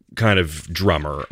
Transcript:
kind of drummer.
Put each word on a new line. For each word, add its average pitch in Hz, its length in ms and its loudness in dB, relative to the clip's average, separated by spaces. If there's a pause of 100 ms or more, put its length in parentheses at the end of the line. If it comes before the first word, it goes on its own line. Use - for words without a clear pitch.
(160)
kind 107 240 2
of 78 340 -4
drummer. 76 580 0